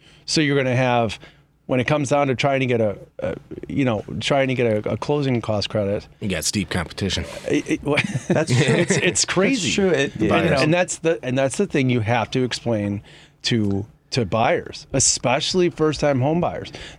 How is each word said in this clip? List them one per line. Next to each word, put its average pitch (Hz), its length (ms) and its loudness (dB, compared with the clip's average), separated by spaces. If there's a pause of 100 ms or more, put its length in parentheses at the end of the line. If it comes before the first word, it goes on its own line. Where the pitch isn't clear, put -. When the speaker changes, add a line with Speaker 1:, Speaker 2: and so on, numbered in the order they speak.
(240)
Speaker 1:
So - 160 0
you're 143 160 2
gonna 127 200 2
have, 123 420 2 (480)
when 127 140 0
it 117 80 2
comes 147 220 0
down 143 180 4
to 123 80 0
trying 139 240 2
to 131 60 0
get 120 140 2
a, 104 160 0 (220)
a, - 160 -4 (340)
you 139 160 0
know, 110 200 0 (160)
trying 139 280 2
to 131 60 0
get 113 320 0
a, 104 60 -2
a 117 40 -2
closing 135 440 0
cost 104 300 -2
credit, 104 360 -2 (140)
Speaker 2:
You 110 80 -4
got 82 160 -2
steep 98 260 -2
competition. 90 540 -4 (240)
Speaker 1:
it, 147 200 -2
it, 156 140 -2
<laughs> - 460 -2
Speaker 3:
That's 156 260 0
true. 131 200 2
Speaker 1:
it's, 175 220 2
it's - 280 0
crazy. 202 440 0
Speaker 3:
That's - 60 0
true. 190 160 2
It, 139 260 0
Speaker 2:
The - 100 -2
Speaker 3:
you 208 40 2
Speaker 2:
buyers. 196 220 2
Speaker 3:
know. 143 60 2
Speaker 1:
And 135 140 2
that's 180 260 0
the, 165 260 0
and 127 120 -2
that's 135 200 0
the 202 100 2
thing 131 240 2
you 123 100 2
have 110 300 0
to 127 140 0
explain 104 580 -2 (400)
to, 101 420 0 (260)
to 123 140 0
buyers, 117 680 -2
especially 147 720 2
first-time 147 520 0
home 156 200 2
buyers. - 320 -4 (260)